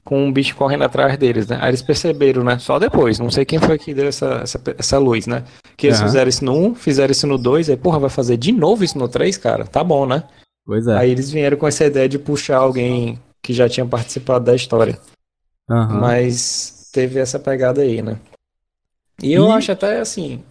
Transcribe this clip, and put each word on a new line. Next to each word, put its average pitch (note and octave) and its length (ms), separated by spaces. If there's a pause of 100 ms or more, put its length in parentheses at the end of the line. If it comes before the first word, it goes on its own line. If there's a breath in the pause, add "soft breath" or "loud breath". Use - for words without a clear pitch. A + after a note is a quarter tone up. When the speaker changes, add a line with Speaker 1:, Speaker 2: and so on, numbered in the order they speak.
Speaker 1:
com C#3 220
um C#3 80
bicho C3+ 220
correndo C#3 300
atrás C#3 340
deles, A#2 280
né? A#2+ 140
Aí - 80
eles B2+ 140
perceberam, C#3+ 600
né? B2 140
Só C3 220
depois, C3 400
não A#2+ 100
sei C3+ 160
quem D#3+ 140
foi D#3+ 180
que D3+ 160
deu C#3 140
essa, C3+ 340
essa, - 180 (160)
essa - 220
luz, A#2 300
né? B2 180 (320 loud breath)
Que - 80
eles A#2+ 140
Speaker 2:
Aham. G#2 80
Speaker 1:
fizeram C3 220
isso - 140
no C3 140
um, G3+ 160
fizeram C#3 380
isso D3 160
no C#3 100
dois, C#3+ 320
aí, C3 80
porra, D#3+ 220
vai C#3 100
fazer B2 260
de B2 160
novo G3+ 320
isso E3 140
no B2+ 100
três, F3 300
cara? A2 280
Tá C#3 180
bom, C#3+ 240
né? C3+ 160 (420 soft breath)
Speaker 2:
Pois A2 220
é. A2 100
Speaker 1:
Aí B2+ 140
eles C3 180
vieram C#3+ 280
com D3+ 100
essa D3 180
ideia C3+ 240
de C#3 80
puxar C#3+ 400
alguém B2 600 (240)
que B2+ 100
já A#2+ 160
tinha B2+ 160
participado B2 600
da B2 100
história. A2+ 420 (720)
Speaker 2:
Aham. A2 300
Speaker 1:
Mas B2 920
teve B2+ 280
essa C3 180
pegada C3 440
aí, A2+ 200
né? A2 160 (1040)
E C#3 100
eu E3 180
Speaker 2:
E - 20
Speaker 1:
acho A3 200
até, G#3 280
assim, E3 520